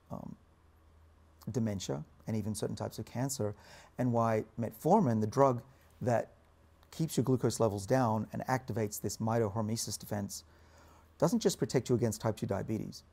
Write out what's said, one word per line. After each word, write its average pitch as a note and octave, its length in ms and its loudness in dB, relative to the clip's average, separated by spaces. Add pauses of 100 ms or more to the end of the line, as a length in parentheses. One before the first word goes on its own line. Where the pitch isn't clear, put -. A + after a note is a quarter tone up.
(120)
um, - 240 -10 (1160)
dementia, A2+ 520 -2 (240)
and A2 80 -2
even G#2+ 180 -2
certain - 220 -4
types A2 240 -6
of A2 60 -8
cancer, A2+ 500 -4 (420)
and B2+ 140 2
why A2+ 320 2 (160)
metformin, C3+ 600 2
the G#2+ 60 2
drug B2+ 340 4 (400)
that A#2 280 2 (640)
keeps - 240 -2
your B2+ 80 4
glucose B2 380 2
levels G2+ 240 0
down A2 480 2
and A2+ 140 -4
activates A2+ 520 -2
this - 180 -6
mitohormesis A2 800 -2
defense, G#2 460 -6 (760)
doesn't G3 200 4
just F3+ 180 2
protect C3+ 300 0
you B2+ 80 4
against A2+ 240 2
type A2+ 160 0
two - 100 -8
diabetes. G#2 680 -4